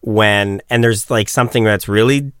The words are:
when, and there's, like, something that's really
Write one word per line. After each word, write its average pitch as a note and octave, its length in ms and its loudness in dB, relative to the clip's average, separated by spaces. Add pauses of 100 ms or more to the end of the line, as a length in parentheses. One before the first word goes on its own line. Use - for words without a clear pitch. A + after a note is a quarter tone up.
when, G2+ 680 0
and A#2 140 2
there's, A2+ 260 -2
like, A2 200 -2
something A#2+ 340 -2
that's G#2+ 240 0
really C3+ 520 0